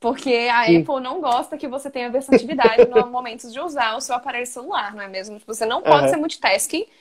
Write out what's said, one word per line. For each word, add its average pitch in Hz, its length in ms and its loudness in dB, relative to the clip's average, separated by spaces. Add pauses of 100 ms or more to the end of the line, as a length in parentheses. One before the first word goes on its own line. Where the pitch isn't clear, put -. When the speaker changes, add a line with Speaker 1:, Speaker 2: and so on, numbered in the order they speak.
Speaker 1:
Porque 240 520 0
a 233 120 4
Speaker 2:
Sim. 170 120 8
Speaker 1:
Apple 262 240 2
não 262 200 -8
gosta 285 360 -2
que 294 120 -8
você 269 220 -8
tenha 240 200 -6
versatilidade 240 760 4
Speaker 2:
<laughs> - 20 4
Speaker 1:
no 247 180 4
momento 247 440 -8
de 240 100 -10
usar 277 360 -2
o 247 40 -8
seu 254 140 -6
aparelho 247 320 -6
celular, 247 480 -8
não 208 80 -12
é 196 60 -12
mesmo? 190 300 -12
Tipo, 214 160 -14
você 220 120 -4
não 240 160 -2
pode - 260 4
Speaker 2:
Aham. - 20 2
Speaker 1:
ser - 60 2
multitasking. 302 720 -2 (140)